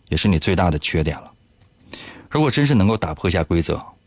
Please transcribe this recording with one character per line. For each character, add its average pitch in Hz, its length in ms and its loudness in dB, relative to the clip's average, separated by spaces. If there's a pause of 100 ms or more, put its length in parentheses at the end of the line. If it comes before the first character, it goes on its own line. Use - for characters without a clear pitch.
也 85 80 -2
是 - 120 0
你 85 100 4
最 95 160 0
大 90 160 2
的 76 80 0
缺 - 240 -2
点 78 140 -4
了。 - 140 -20 (960)
如 151 120 0
果 151 100 2
真 143 160 2
是 143 80 2
能 98 120 4
够 110 100 2
打 80 180 -6
破 92 160 -4
一 - 20 0
下 87 100 0
规 85 200 0
则 78 200 -4 (240)